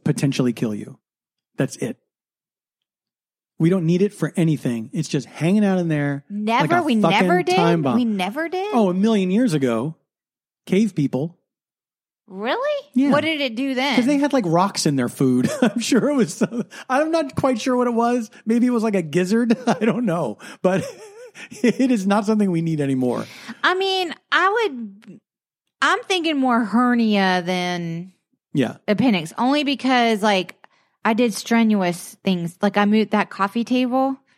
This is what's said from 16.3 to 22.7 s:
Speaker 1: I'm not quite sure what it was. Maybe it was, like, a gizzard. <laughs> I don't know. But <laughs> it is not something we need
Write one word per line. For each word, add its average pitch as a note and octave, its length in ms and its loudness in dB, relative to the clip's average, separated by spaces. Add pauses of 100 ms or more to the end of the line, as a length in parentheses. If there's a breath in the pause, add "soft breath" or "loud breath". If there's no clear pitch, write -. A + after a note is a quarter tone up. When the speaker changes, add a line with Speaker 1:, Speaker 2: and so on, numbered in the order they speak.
Speaker 1:
I'm D4+ 240 0
not D#4+ 240 -2
quite C4 240 0
sure B3+ 160 -2
what B3 120 0
it A#3+ 60 -2
was. A#3 360 0 (160 loud breath)
Maybe A#3 220 4
it - 20 2
was, A#3 140 0
like, A3 120 0
a F#3 60 2
gizzard. F#3 600 0
<laughs> - 40 -2
I G#3+ 160 0
don't A#3 220 0
know. D#3+ 320 -2 (240 loud breath)
But F#3 240 2 (380)
<laughs> - 280 -20
it B3 400 2
is G3 160 0
not G3+ 180 2
something G#3 260 2
we E3 100 0
need D#3+ 180 -2